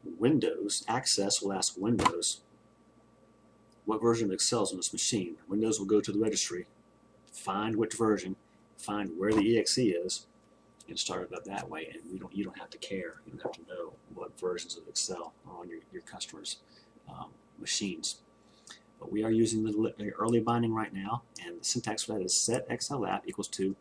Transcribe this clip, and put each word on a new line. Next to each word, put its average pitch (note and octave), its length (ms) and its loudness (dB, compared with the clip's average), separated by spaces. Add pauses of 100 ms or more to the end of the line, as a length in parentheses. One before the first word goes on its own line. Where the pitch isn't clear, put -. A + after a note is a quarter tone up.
Windows, A2 840 2
Access G#2 540 2
will G2 100 0
ask F2+ 240 0
Windows, F#2+ 640 2 (1400)
"What G#2+ 160 0
version A2+ 280 6
of F#2 40 2
Excel G#2+ 300 2
is F#2+ 80 2
on F#2 80 -6
this - 160 -2
machine?" F2+ 420 0 (100)
Windows G#2+ 320 2
will G2 80 -2
go G#2 140 8
to G2+ 100 -4
the G2+ 80 0
registry, G2+ 480 0 (640)
find G#2+ 460 -2
which A2 180 2
version, F#2+ 420 2 (420)
find G2 400 -4
where G#2 140 2
the G#2+ 100 6
E A2+ 160 6
X - 180 2
E B2 140 4
is, F2 360 -2 (640)
and F2 100 -8
start F2+ 320 -4
it F#2 60 -8
up - 80 -10
that G2 240 -6
way. D#2+ 240 -8
And - 180 -16
we F#2+ 80 -8
don't, F#2+ 160 -12
you G2 100 -2
don't F2+ 140 -8
have - 120 -14
to - 80 -16
care. F#2 480 -8
You - 60 -16
don't - 100 -14
have - 100 -4
to - 180 -18
know E2+ 220 -8 (220)
what - 260 -12
versions F2+ 380 -2
of D#2 100 -16
Excel - 460 -4 (120)
are F2+ 140 -14
on F2+ 80 -12
your, E2 120 -12 (120)
your F2+ 100 -12
customers', - 580 -12 (460)
um, F2 220 -14 (300)
machines. - 640 -4 (760)
But - 140 -10
we G#2+ 100 0
are A2+ 80 0
using A2 340 4
the, G#2+ 80 0
li-, A2 260 2
the G#2 140 -4
early A#2 280 4
binding A#2 340 2
right A2 200 -2
now, G#2 280 -4 (220)
and F3 160 -10
the - 40 -12
syntax A2 400 -2
for G#2+ 100 -4
that G2 80 -2
is F#2 140 2
set - 340 2
Excel A#2+ 340 -2
app F#2+ 240 -2
equals - 200 -6
to F#2+ 320 -2